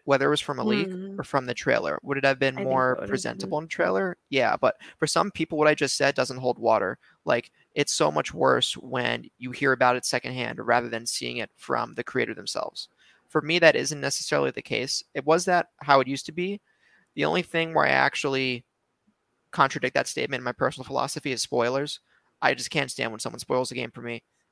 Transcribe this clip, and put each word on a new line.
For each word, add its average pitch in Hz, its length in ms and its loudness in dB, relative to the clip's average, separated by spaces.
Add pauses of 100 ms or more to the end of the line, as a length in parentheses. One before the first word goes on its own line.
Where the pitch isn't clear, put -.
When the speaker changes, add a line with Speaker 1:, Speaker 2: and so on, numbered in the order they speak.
Speaker 1:
whether 139 220 4
it 147 40 4
was 147 100 0
from 139 180 -6
a - 40 -2
leak 214 260 2
Speaker 2:
Mm. 190 280 -10
Speaker 1:
or 160 60 -6
from 131 220 -2
the 123 80 -4
trailer. 110 500 0
Would 135 140 -4
it 139 80 0
have 135 140 4
been 135 160 2
Speaker 2:
I - 100 -4
think - 20 -2
Speaker 1:
more 131 240 4
Speaker 2:
it 127 80 -2
would - 100 -6
have - 0 -
Speaker 1:
presentable 190 480 -4
Speaker 2:
been. - 20 0
Speaker 1:
in 165 60 -8
the 165 40 -12
trailer? 185 480 0 (120)
Yeah, 120 280 2
but 120 200 2 (200)
for 156 100 0
some 175 240 2
people, 160 260 -4
what 151 100 6
I 151 80 6
just - 220 -2
said 139 180 2
doesn't 127 220 -2
hold 123 220 -2
water. 110 400 2 (260)
Like, - 260 0 (240)
it's - 180 0
so 151 180 2
much 151 220 -2
worse 131 440 2
when 123 600 -4
you 123 140 -10
hear 139 200 0
about 127 240 4
it 123 100 -4
secondhand 123 540 -4
rather 120 300 2
than 117 160 -8
seeing 120 320 -6
it 110 180 -8
from 117 400 -4
the 120 80 -6
creator 117 300 -2
themselves. - 560 -8 (400)
For 151 120 0
me, 160 180 0
that 165 160 8
isn't 139 260 -2
necessarily 139 500 0
the 123 100 -8
case. 117 420 -4 (100)
It 139 120 -6
was 165 200 4
that 180 320 2
how 143 240 6
it 127 60 0
used 135 200 -6
to 160 40 -12
be. 180 300 -6 (540)
The 147 100 0
only 165 180 2
thing 165 300 -2
where 147 120 4
I 139 60 4
actually 135 720 2 (880)
contradict 135 440 2
that 131 120 0
statement 127 320 -4
in 127 60 -8
my 123 80 -4
personal 127 320 -4
philosophy 135 460 -4
is 120 100 -4
spoilers. 131 580 -2 (420)
I 131 120 4
just 127 180 -8
can't 139 200 -2
stand 117 200 -4
when 107 80 -10
someone 117 200 -8
spoils 127 320 -2
a 123 40 -8
game 120 160 -8
for 123 100 -16
me, 117 220 -10 (280)